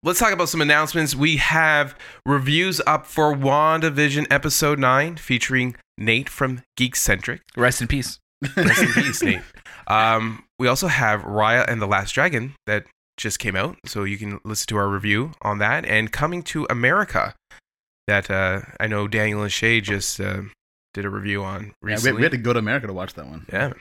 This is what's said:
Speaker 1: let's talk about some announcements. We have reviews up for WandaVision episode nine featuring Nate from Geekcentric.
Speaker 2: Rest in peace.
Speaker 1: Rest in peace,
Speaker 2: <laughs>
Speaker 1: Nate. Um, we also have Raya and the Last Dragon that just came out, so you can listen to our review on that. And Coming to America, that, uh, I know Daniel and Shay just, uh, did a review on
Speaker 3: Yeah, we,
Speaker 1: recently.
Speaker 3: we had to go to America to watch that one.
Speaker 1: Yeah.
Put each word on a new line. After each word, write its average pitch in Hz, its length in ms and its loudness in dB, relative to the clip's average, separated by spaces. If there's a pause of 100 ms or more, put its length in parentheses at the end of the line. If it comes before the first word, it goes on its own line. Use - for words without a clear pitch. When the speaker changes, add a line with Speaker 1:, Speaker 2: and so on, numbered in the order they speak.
Speaker 1:
let's 175 180 0
talk 220 120 4
about 175 180 0
some 165 120 -2
announcements. 151 540 2
We 151 220 2
have 151 580 2 (300)
reviews 151 640 2
up 151 180 0
for 151 280 2
WandaVision 147 1000 2
episode 143 480 2
nine 139 380 2
featuring 123 580 -2 (220)
Nate 113 320 0
from 131 320 -4 (180)
Geekcentric. 123 600 0 (180)
Speaker 2:
Rest 123 240 2
in 117 60 -4
peace. - 300 -2 (380)
Speaker 1:
Rest 180 260 4
in 175 120 2
peace, 269 300 0
Speaker 2:
<laughs> - 0 -
Speaker 1:
Nate. 285 180 0 (460)
Um, 110 580 2 (120)
we 127 120 0
also 131 180 0
have 113 360 2
Raya 107 440 2
and 113 140 -2
the 101 60 -2
Last 98 260 0
Dragon 139 420 0 (100)
that 104 200 -2 (320)
just 104 200 -6
came 95 180 -2
out, 120 300 -2
so 104 200 -6
you 101 120 -4
can 101 260 -8
listen 107 240 -6
to 107 100 -2
our 101 100 2
review 104 460 -2 (100)
on 104 160 -2
that. 120 260 0
And 110 260 0
Coming 170 320 -2
to 156 260 -6
America, 127 680 0 (720)
that, 101 240 2
uh, 95 300 0 (180)
I 107 80 -2
know 104 200 -2
Daniel 107 360 0
and 101 80 -4
Shay 113 300 2
just, 101 380 -4
uh, 98 220 -4 (540)
did 101 100 -6
a 101 40 -2
review 101 340 -4
on 95 220 -8
Speaker 3:
Yeah, 101 40 -16 (120)
we, 107 100 -6
Speaker 1:
recently. 113 260 0
Speaker 3:
we 120 60 4
had - 80 4
to 135 60 -2
go 120 160 0
to 120 60 2
America 113 280 -2
to 98 60 -8
watch 92 220 -8
that 71 120 -16
one. 78 260 -16
Speaker 1:
Yeah. 120 280 -2